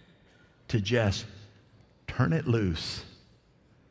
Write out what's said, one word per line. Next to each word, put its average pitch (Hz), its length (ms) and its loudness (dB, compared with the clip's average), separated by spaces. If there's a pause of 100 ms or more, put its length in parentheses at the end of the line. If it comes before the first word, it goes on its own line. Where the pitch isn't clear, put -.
(680)
to 113 140 0
just 104 440 2 (840)
turn 151 260 2
it 160 140 -2
loose. 107 560 -2 (880)